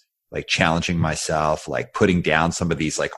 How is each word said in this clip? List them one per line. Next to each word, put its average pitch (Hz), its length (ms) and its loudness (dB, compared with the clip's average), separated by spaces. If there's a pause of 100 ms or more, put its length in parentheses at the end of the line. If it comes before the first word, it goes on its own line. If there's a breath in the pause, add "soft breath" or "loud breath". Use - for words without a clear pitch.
(320)
like, - 160 -8
challenging 85 500 2
myself, 78 720 0
like, 64 260 -4
putting 92 280 2
down 80 320 2
some 87 180 -2
of 80 60 0
these, 78 200 -4
like, 73 200 -2